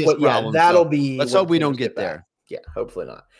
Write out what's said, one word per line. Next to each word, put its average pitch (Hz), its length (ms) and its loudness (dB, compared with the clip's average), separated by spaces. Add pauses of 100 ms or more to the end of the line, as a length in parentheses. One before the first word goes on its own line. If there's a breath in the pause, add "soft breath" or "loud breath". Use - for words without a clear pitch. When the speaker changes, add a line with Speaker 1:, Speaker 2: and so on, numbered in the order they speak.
Speaker 1:
what, 156 160 2
yeah, 127 220 2
Speaker 2:
problems. 113 100 -6
Speaker 1:
that'll 170 340 4
Speaker 2:
So 151 40 -4
Speaker 1:
be 143 280 -2
Speaker 2:
let's 127 140 -2
Speaker 1:
when 190 80 2
Speaker 2:
hope 180 100 0
we 165 100 2
don't 143 160 0
Speaker 1:
things - 20 -6
Speaker 2:
get 123 120 -2
Speaker 1:
get - 60 -14
back. 101 100 -6
Speaker 2:
there. 82 220 -10 (200)
Speaker 1:
Yeah, - 120 -14 (140)
hopefully 104 340 -8
not. - 180 -20 (140 loud breath)